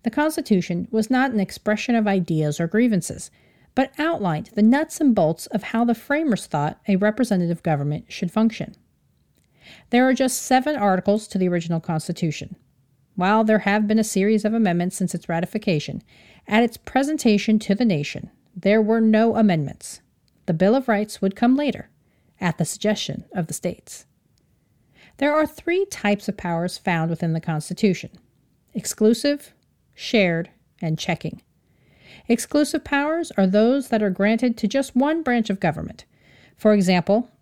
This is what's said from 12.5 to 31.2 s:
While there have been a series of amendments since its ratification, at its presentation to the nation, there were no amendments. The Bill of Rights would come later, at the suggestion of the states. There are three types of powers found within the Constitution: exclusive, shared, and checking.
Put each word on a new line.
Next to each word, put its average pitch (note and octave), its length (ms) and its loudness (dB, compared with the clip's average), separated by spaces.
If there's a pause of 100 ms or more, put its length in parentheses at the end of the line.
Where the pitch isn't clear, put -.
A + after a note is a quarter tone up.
While G3+ 280 2
there G#3+ 160 4
have G#3 280 0
been A3 120 2
a A3 40 2
series G#3+ 400 0
of A3 120 0
amendments F3+ 400 0
since F3+ 180 -4
its - 160 -8
ratification, E3+ 720 -4 (460)
at A3 160 2
its A#3 140 -2
presentation A#3+ 840 0
to G3+ 160 0
the B3 100 0
nation, D#3 460 -2 (240)
there G3+ 260 2
were A3 180 2
no A3 360 4
amendments. E3+ 680 0 (460)
The F3 80 0
Bill F#3 180 4
of C4 140 0
Rights G#3+ 340 -2
would F#3+ 140 0
come B3 200 2
later, C#4+ 360 -4 (500)
at F3+ 160 -2
the D#3+ 80 0
suggestion - 640 -4
of F3+ 140 -4
the - 80 -10
states. - 540 -10 (1120)
There D4 180 0
are D#4 100 2
three F4 400 -2
types G#3 420 -2
of G3 80 -4
powers F3 440 -4
found E3 320 0
within E3 220 -2
the D#3+ 80 -2
Constitution: E3 680 -2 (640)
exclusive, A#3 800 0 (400)
shared, F3+ 560 0 (320)
and D#3+ 160 -2
checking. - 460 -8 (840)